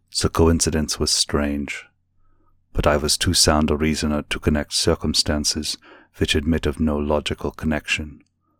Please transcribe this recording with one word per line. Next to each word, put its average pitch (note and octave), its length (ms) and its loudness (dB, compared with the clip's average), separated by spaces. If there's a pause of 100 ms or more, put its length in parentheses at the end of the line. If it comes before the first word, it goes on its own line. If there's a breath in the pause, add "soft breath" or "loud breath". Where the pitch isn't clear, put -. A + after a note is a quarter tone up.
(220)
The E2 80 2
coincidence D#2+ 680 2
was D2+ 120 0
strange, C#2+ 760 -2 (880)
but D2+ 140 0
I D2 100 4
was D2+ 200 0
too F#2+ 160 0
sound D#2 360 4
a D2+ 80 2
reasoner D2+ 460 0
to - 160 -8
connect D2+ 340 0
circumstances D2+ 1040 -2 (400 loud breath)
which - 180 0
admit D#2 300 0
of D2 140 -2
no D2+ 180 2
logical D2 540 -2
connection, D2+ 680 -4 (380)